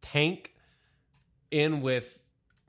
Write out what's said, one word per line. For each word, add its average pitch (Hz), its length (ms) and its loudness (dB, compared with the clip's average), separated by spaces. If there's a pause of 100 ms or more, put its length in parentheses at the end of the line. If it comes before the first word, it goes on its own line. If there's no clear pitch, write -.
tank - 520 -2 (960)
in 151 320 2
with 127 400 -2 (460)